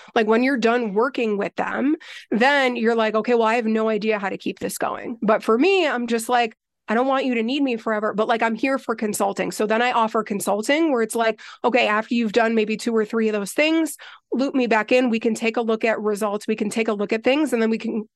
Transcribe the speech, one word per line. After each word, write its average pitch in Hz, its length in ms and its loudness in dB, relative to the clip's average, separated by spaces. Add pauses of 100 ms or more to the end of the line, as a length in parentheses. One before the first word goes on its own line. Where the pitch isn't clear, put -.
(120)
Like, 220 140 2
when 226 160 4
you're 269 140 2
done 233 360 0
working 226 460 -2
with 196 160 -4
them, 254 400 -2 (380)
then 254 420 2
you're 233 220 2
like, 220 180 0
"Okay, 220 200 2
well, 233 120 4
I 220 80 2
have 240 120 0
no 220 220 2
idea 214 300 0
how 196 100 -4
to 196 80 -6
keep 190 220 -8
this - 180 -6
going." 104 460 -6
But 214 220 2
for 226 120 2
me, 359 300 2
I'm 240 220 -2
just 233 200 -2
like, 240 280 0 (320)
"I 220 60 0
don't 247 120 2
want 269 200 0
you 247 100 0
to 226 80 0
need 277 180 -2
me 254 140 0
forever, 220 360 -2
but, 208 140 0
like, 233 160 0
I'm 226 140 0
here 269 200 0
for 254 200 -4
consulting." 196 560 -2
So 214 160 -2
then 220 140 2
I 247 100 0
offer 220 320 0
consulting 214 680 0
where 240 120 2
it's 220 120 -4
like, 226 260 0 (220)
"Okay, 233 240 2
after 214 300 0
you've 226 160 0
done 226 240 2
maybe 214 200 0
two 226 200 -2
or 220 80 2
three 220 240 0
of 208 60 0
those 202 180 -4
things, 311 440 0 (360)
loop 269 220 -2
me 247 140 2
back 220 240 2
in. 254 180 4
We 226 80 0
can 226 160 0
take 226 220 -2
a 247 40 0
look 220 240 -2
at 226 160 0
results. 208 460 -2
We 214 80 0
can 208 160 -2
take 226 160 -2
a 226 60 0
look 202 200 -2
at 220 120 -2
things, 269 280 2
and 233 80 0
then 226 100 2
we 226 80 0
can 220 380 -6